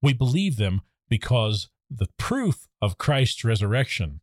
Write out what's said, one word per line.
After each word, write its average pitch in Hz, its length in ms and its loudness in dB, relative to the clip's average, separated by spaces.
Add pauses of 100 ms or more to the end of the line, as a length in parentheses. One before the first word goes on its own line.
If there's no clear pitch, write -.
We 139 100 6
believe 135 440 2
them 98 260 0 (260)
because 107 640 0 (180)
the 110 200 -4 (100)
proof 233 500 -2 (140)
of 101 160 -2
Christ's 135 440 0
resurrection 104 800 -2